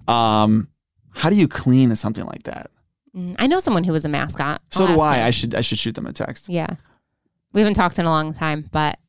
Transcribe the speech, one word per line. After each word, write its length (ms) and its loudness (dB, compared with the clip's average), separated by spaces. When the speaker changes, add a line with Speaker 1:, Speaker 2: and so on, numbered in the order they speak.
Speaker 1:
um, 580 2
how 180 0
do 80 4
you 100 6
clean 480 2
something 300 -6
like 180 -14
that? 260 -12
Speaker 2:
Mm, 240 -10
I 80 2
know 120 2
someone 260 0
who 80 0
was 100 0
a 60 -4
mascot. 520 -4
Speaker 1:
So 120 0
Speaker 2:
I'll 40 4
Speaker 1:
do 80 4
Speaker 2:
ask 80 6
Speaker 1:
I. 160 2
Speaker 2:
him. 80 2
Speaker 1:
I 40 4
should, 240 -2
I 60 0
should 160 -4
shoot 180 -4
them 100 -10
a 60 -10
text. 380 -10
Speaker 2:
Yeah. 180 -4
We 80 4
haven't 140 2
talked 240 0
in 60 0
a 40 2
long 240 0
time, 400 -6
but 240 -2